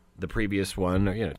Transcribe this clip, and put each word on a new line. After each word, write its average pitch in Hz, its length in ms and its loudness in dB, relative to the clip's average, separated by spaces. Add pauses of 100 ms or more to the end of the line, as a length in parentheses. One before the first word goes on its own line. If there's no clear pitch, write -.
(200)
the 90 80 -4
previous 98 480 0
one, 95 320 2
or, 92 80 0
you 110 100 -2
know, 73 120 -4